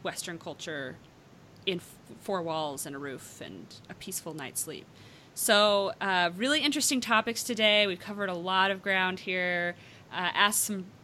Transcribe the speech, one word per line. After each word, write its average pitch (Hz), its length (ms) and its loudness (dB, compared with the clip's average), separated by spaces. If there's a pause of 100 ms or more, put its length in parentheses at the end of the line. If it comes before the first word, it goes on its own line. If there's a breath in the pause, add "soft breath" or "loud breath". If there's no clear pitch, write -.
Western 170 340 -8
culture, 147 600 -10 (680)
in 185 120 0
f-, - 180 -14 (240)
four 190 220 -4
walls 156 440 -4
and 143 80 -6
a 139 60 -8
roof 139 400 -12
and - 340 -14 (160)
a 185 40 -14
peaceful 180 400 -10
night's 143 260 -8
sleep. - 260 -8 (480 loud breath)
So, 208 680 4
uh, 180 340 2
really 269 240 2
interesting 285 400 2
topics 226 420 0
today. 208 460 4
We've 180 140 -4
covered 202 260 -6
a 185 60 -2
lot 185 360 2
of 190 140 -2
ground 185 380 0
here, 180 540 -2 (360 loud breath)
uh, 180 220 -2
asked 208 320 4
some 190 220 -6 (160)